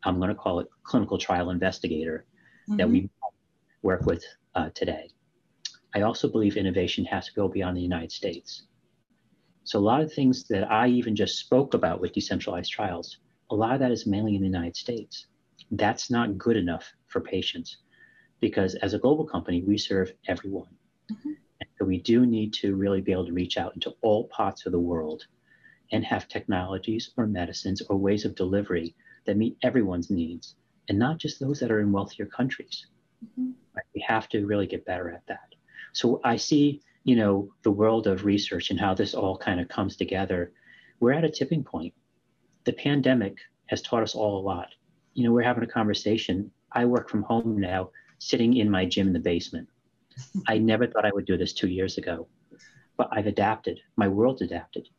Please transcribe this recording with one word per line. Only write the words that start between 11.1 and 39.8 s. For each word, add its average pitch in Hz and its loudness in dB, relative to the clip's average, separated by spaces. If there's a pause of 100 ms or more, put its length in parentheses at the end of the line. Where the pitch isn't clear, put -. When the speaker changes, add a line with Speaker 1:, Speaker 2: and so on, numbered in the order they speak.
Speaker 1:
just 101 0
spoke - 2
about 90 2
with 90 -2
decentralized 92 -4
trials, 90 -6 (300)
a 110 -2
lot 113 2
of 135 0
that 127 2
is 113 -2
mainly 104 2
in 95 0
the 95 2
United 87 -2
States. - -10 (440)
That's 107 0
not 117 0
good 113 2
enough 87 -4 (140)
for - -4
patients, - -6 (640)
because 98 2
as 98 -2
a 107 0
global 151 4
company, 90 -2
we 101 2
serve 95 -2 (140)
everyone. 92 -6 (340)
Speaker 2:
Mm-hmm. 294 -10 (280)
Speaker 1:
And - -14
so 101 -2
we 92 0
do 120 6
need 110 2
to 98 0
really 98 2
be 92 0
able 90 -2
to 82 -6
reach 90 -2
out - -6
into - -8
all 110 2
parts - -4
of 90 -4
the 87 2
world 82 -2 (680)
and 107 0
have - -2
technologies 95 -4
or 117 0
medicines 95 -4
or 98 -2
ways 98 2
of 104 -4
delivery 92 -2 (300)
that 101 0
meet 113 0
everyone's 101 2
needs, 85 -4 (340)
and 101 2
not 151 2
just - -6
those 139 -2
that 120 0
are 107 4
in 101 2
wealthier 101 -2
countries. - -6 (360)
Speaker 2:
Mm-hmm. 254 -6 (240)
Speaker 1:
Right? - -8
We - -8
have 110 -2
to 104 0
really 101 0
get 90 -8
better 90 -4
at 87 -16
that. - -12 (380)
So - 0
I 117 2
see, 143 2 (220)
you 127 6
know, 101 2 (100)
the 110 4
world 107 4
of 95 0
research 101 0
and 92 -2
how 98 2
this 101 -2
all 95 0
kind 92 -2
of 90 -4
comes 92 -4